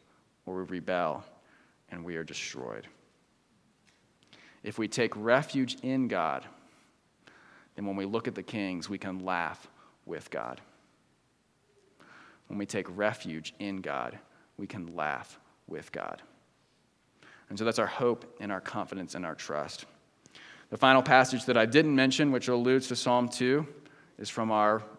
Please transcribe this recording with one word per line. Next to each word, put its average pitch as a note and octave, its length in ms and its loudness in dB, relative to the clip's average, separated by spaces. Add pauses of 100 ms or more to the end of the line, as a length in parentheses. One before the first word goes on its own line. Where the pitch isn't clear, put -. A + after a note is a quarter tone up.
(460)
or F#2 120 -8
we F#2 60 -6
rebel F2 600 -2 (680)
and F2 140 -12
we E2+ 140 -8
are D#2+ 60 -6
destroyed. B1 640 -10 (1700)
If G#2 160 -10
we A2 120 -2
take A#2 260 0
refuge B2+ 680 2
in C3 260 0
God, D#2+ 340 0 (1300)
then G#2 100 -8
when G2 100 -4
we G2 80 -4
look A2 240 -2
at G#2 80 -6
the F#2+ 80 -10
kings, F#2 460 -6
we G2 80 -6
can F#2+ 260 -8
laugh F2 440 -4 (380)
with - 240 -12
God. B1+ 300 -8 (1900)
When G2 100 -10
we G2+ 80 -4
take G2 240 -4
refuge F#2 680 -4
in G2 220 -6
God, C#2 380 -6 (380)
we G2 100 -10
can E2+ 280 -10
laugh D2+ 440 -6 (280)
with D#2 240 -12
God. G1+ 300 -10 (1300)
And G#2+ 80 -10
so G#2+ 60 -4
that's A2+ 160 2
our G#2 80 4
hope - 520 -2
and G#2 120 -6
our F#2+ 100 -4
confidence F#2+ 540 -8
and F2+ 100 -6
our D#2 100 -6
trust. - 500 -8 (840)
The G#2+ 60 -6
final C3 260 8
passage C3 420 6
that B2 120 6
I A2 100 8
didn't D3 280 6
mention, C3+ 360 4
which B2 160 0
alludes B2+ 400 4
to B2 80 -2
Psalm B2 340 2
two, C3+ 380 2 (500)
is G#2 120 -10
from A2 220 -2
our G#2+ 300 4 (180)